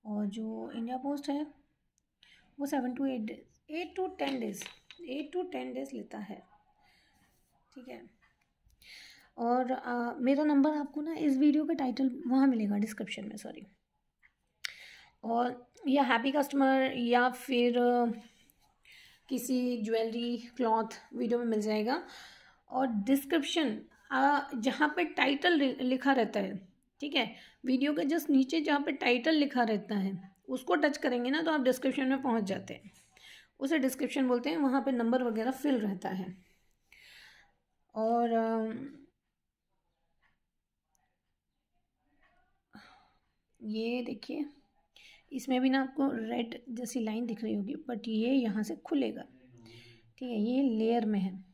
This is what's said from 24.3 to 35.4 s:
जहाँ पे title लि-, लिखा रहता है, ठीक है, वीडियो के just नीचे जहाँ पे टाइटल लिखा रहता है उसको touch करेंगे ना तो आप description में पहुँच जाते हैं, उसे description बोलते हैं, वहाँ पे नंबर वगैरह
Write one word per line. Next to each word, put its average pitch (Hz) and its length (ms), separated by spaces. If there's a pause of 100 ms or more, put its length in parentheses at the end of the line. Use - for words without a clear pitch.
जहाँ 262 400
पे 349 100
title 285 480
लि-, 269 280
लिखा 262 320
रहता 220 260
है, 190 280 (340)
ठीक 294 140
है, 233 200 (300)
वीडियो 262 280
के 320 80
just 320 280
नीचे 269 320
जहाँ 294 180
पे 294 120
टाइटल 254 440
लिखा 277 280
रहता 214 320
है 190 360 (180)
उसको 262 260
touch 302 220
करेंगे 247 320
ना 302 120
तो 320 100
आप 302 100
description 262 460
में 269 140
पहुँच 233 220
जाते 190 300
हैं, - 180 (680)
उसे 294 200
description 262 480
बोलते 247 220
हैं, 330 80
वहाँ 269 240
पे 269 100
नंबर 240 320
वगैरह 226 280